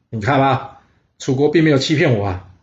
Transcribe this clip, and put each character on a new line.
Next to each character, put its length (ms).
，“你 100
看 180
吧， 420
楚 180
国 140
并 140
没 80
有 60
欺 180
骗 240
我 80
啊。” 220